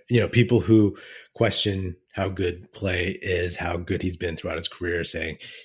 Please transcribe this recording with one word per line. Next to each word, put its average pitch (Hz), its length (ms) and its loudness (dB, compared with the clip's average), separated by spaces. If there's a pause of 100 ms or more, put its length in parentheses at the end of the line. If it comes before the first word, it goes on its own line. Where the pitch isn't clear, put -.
You 120 120 4
know, 95 80 2
people 117 320 4
who 104 360 6 (380)
question 98 600 0 (160)
how 95 160 -2
good 90 440 -4
Klay 92 480 -4
is, 87 360 -2
how 85 200 -4
good 87 260 -4
he's 90 140 -4
been 85 200 -6
throughout 82 220 -6
his 76 100 -6
career, 87 360 -4
saying, 80 340 -6 (260)